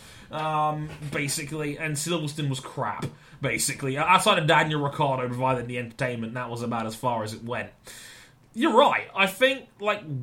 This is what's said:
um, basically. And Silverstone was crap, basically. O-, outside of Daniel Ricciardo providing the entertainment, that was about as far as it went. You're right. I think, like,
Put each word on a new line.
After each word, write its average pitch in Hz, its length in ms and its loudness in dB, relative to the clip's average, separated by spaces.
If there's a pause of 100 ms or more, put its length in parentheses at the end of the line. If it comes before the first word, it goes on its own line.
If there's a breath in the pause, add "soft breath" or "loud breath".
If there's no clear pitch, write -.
(320 loud breath)
um, 151 580 0 (220)
basically. 147 680 -4
And 156 180 -4
Silverstone 151 540 -2
was 131 100 -2
crap, 107 460 -6 (360 loud breath)
basically. 131 560 -2
O-, 151 40 0
outside 185 380 6
of 156 80 0
Daniel 156 340 4
Ricciardo 139 460 0
providing 123 400 0
the 123 100 -6
entertainment, 117 580 -4
that 123 140 -6
was 117 120 -6
about 117 240 -2
as 110 100 -6
far 120 280 0
as 107 100 -6
it 123 100 -14
went. 117 260 -6 (840 loud breath)
You're 240 220 2
right. 254 400 6
I 196 120 4
think, 262 400 2 (120)
like, 208 220 -2 (220)